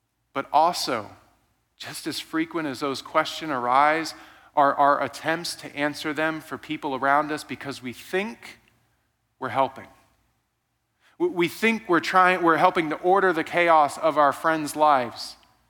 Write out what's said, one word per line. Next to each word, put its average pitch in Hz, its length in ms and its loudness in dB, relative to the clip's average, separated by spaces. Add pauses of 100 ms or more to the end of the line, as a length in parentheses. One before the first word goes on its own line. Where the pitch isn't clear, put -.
(340)
But 135 180 -8
also, 147 600 0 (680)
just - 300 -14
as 143 120 -8
frequent 160 480 -4
as 131 120 -8
those 135 240 -4
questions 160 480 -4
arise, 143 640 2 (400)
are 139 200 4
our 139 260 4
attempts 160 540 -6
to - 200 -16
answer 147 360 -4
them 156 300 -4
for 139 160 -12
people 151 380 -8
around 143 360 2
us 151 120 -8
because 135 400 -12
we 123 100 -10
think - 680 -8 (800)
we're 131 100 -6
helping. 120 380 -2 (1300)
We, 175 100 0
we 175 200 -2
think 220 400 -2
we're 170 120 4
trying, 185 420 4
we're 165 160 4
helping 175 320 2
to 147 60 -4
order 190 380 2
the 160 100 -2
chaos 160 540 4
of 156 200 0
our 143 160 4
friends' 160 420 -2
lives. 143 600 0 (340)